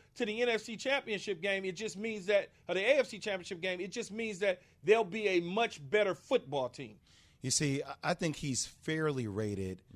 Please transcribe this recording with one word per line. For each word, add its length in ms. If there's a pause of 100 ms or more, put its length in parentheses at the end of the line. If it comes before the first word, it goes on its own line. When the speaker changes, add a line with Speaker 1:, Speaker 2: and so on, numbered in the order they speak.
(160)
Speaker 1:
to 100
the 160
N 60
F 140
C 140
Championship 640
game. 240
It 120
just 200
means 300
that, 240 (180)
or 60
the 60
A 180
F 100
C 120
Championship 400
game, 200
it 120
just 180
means 300
that 200 (220)
they'll 220
be 240
a 120
much 480
better 280
football 520
team. 280 (460)
Speaker 2:
You 80
see, 320 (200)
I, 80
I 40
think 220
he's 300
fairly 640
rated, 540 (140)